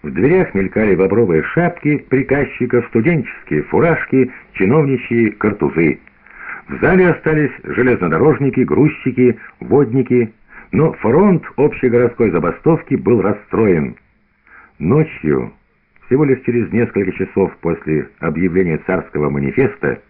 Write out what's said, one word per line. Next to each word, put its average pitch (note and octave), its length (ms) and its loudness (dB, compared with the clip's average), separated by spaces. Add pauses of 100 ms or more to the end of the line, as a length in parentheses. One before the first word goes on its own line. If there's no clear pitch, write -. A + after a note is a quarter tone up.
В D2 60 -8
дверях C#3 440 2
мелькали G2 400 0
бобровые F#2 480 2
шапки D3+ 560 -2 (100)
приказчиков, C3 800 -2
студенческие A2+ 760 -2
фуражки, C3 640 0 (240)
чиновничьи A#2 760 2
картузы. D#2+ 680 0 (720)
В - 120 -10
зале F#3 300 4
остались D#3 400 -2 (140)
железнодорожники, A#2+ 960 0
грузчики, B2 760 0 (220)
водники, B2 720 0 (380)
но D3+ 240 2
фронт E3 500 2 (120)
общегородской A#2+ 760 0
забастовки F2 640 -2
был G#2 280 2
расстроен. F#2 760 -2 (840)
Ночью, D2+ 760 -2 (540)
всего C#3+ 180 0
лишь C3 180 0
через A#2 300 -2
несколько G#2 400 -2
часов F#2+ 480 -4
после D#2 480 -4 (120)
объявления E2+ 640 -2
царского D2+ 440 -4
манифеста C#2 800 -2